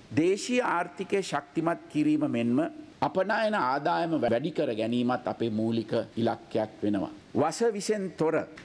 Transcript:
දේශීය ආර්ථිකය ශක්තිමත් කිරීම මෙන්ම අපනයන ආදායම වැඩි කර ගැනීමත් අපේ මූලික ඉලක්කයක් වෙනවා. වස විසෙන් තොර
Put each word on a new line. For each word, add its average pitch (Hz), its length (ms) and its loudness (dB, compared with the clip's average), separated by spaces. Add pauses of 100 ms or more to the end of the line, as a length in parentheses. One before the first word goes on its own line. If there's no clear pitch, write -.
(120)
දේශීය 202 520 2
ආර්ථිකය 185 580 -2
ශක්තිමත් 165 680 -2
කිරීම 151 380 2
මෙන්ම 120 300 2 (420)
අපනයන 208 560 0
ආදායම 160 640 0
වැඩි 120 300 2
කර 139 240 0
ගැනීමත් 120 520 0
අපේ 113 220 -2
මූලික 113 440 0 (200)
ඉලක්කයක් 110 680 -2
වෙනවා. 98 320 0 (200)
වස 151 340 2
විසෙන් 208 440 -2
තොර 160 240 0 (300)